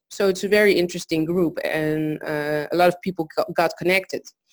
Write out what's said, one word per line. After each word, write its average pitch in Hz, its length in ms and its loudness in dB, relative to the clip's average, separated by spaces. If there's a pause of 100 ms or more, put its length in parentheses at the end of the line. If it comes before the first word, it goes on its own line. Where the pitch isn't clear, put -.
(100)
So 196 180 0
it's 190 160 -2
a 196 40 -2
very 208 240 6
interesting 175 540 -2
group, 175 380 0
and, 156 580 -2
uh, 147 500 -4
a 165 40 -2
lot 180 120 6
of 175 140 2
people 180 240 -6 (100)
go-, - 180 -2
got 165 220 0
connected. 185 460 -2 (300)